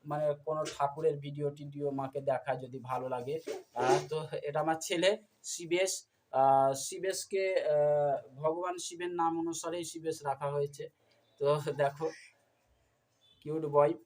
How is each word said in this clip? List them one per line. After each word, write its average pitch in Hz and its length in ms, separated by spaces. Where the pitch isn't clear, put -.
মানে, 147 300
কোনো 156 300
ঠাকুরের 151 540
ভিডিও 143 320
টিডিও 143 400
মাকে 135 300
দেখায় 135 380
যদি 131 200
ভালো 127 300
লাগে। 127 320
আহ, 127 240
তো 156 180
এটা 147 180
আমার 160 200
ছেলে 190 380
শিবেশ। 175 640
আহ, 135 440
শিবেশকে, 190 920
আহ, 147 680
ভগবান 175 440
শিবের 175 320
নাম 165 280
অনুসারেই 165 460
শিবেশ 160 380
রাখা 143 280
হয়েছে। 143 380
তো 143 220
দেখো, 147 340
কিউট 156 240
বয়। 147 300